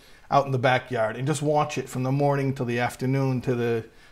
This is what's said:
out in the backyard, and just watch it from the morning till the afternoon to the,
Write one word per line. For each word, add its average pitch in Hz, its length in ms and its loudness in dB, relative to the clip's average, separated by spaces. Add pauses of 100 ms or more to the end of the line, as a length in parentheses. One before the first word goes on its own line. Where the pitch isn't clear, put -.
(320)
out 139 140 4
in 135 60 -6
the 127 80 0
backyard, 120 560 0
and 127 100 -6
just 143 160 -2
watch 147 380 0
it - 100 -6
from 127 140 -4
the 131 80 0
morning 139 420 2
till 135 140 -4
the 120 120 0
afternoon 131 600 0
to 127 140 0
the, 117 280 0 (280)